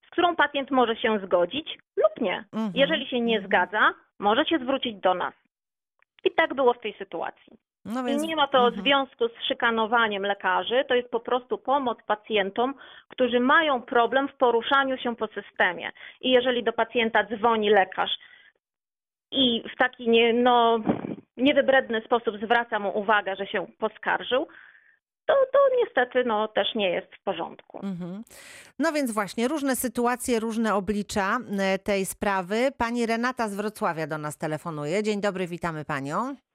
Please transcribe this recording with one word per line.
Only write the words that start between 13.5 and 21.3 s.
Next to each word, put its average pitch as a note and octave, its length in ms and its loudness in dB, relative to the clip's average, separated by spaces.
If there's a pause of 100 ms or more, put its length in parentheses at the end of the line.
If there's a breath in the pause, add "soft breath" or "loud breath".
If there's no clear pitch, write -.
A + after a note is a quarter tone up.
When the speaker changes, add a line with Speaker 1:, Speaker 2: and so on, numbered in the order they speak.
Speaker 1:
problem B3 460 0
w C#4 80 -10
poruszaniu C4 640 2
się A#3+ 180 -6
po A3 120 -6
systemie. F#3 640 -4 (300 loud breath)
I B3+ 100 0
jeżeli B3 320 2
do A3+ 100 0
pacjenta A3+ 500 0
dzwoni G#3+ 460 0
lekarz F#3 420 4 (1200 loud breath)
i B3 320 0 (100)
w - 40 -20
taki B3 320 -2
nie, A#3 240 6
no, A#3+ 460 4 (580)